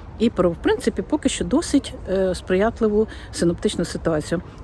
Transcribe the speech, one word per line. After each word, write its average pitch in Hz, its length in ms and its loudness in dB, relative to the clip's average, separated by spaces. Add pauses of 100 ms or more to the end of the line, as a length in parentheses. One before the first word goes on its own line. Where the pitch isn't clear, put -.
(200)
і 226 100 4
про, 180 220 4
в 160 40 -6
принципі, 311 460 0
поки 294 280 0
що - 160 -2
досить, 269 480 0 (160)
е, 185 260 0
сприятливу 214 720 2 (240)
синоптичну 170 540 0
ситуацію. 160 560 -2 (220)